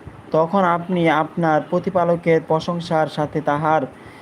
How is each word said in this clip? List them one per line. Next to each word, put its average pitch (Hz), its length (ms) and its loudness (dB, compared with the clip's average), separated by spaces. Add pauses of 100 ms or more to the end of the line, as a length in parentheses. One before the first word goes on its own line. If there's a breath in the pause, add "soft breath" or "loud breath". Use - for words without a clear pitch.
(320)
তখন 165 320 2
আপনি 170 460 0
আপনার 156 600 0
প্রতিপালকের 175 760 0
প্রশংসার 165 600 -2
সাথে 151 340 -4
তাহার 151 400 2 (400 loud breath)